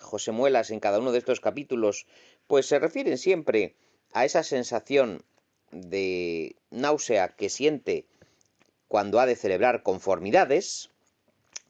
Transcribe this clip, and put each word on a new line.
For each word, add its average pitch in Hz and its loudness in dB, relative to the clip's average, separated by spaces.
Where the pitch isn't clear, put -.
José 110 -8
Muelas 123 2
en 107 -6
cada 101 0
uno 123 0
de 120 2
estos 120 -2
capítulos, 113 -2
pues 139 2
se 147 2
refieren 170 -2
siempre 143 0
a 117 2
esa 160 2
sensación 123 0
de 90 -4
náusea 123 0
que 98 -6
siente 127 -2
cuando 101 0
ha 131 4
de 120 2
celebrar 107 0
conformidades, 104 0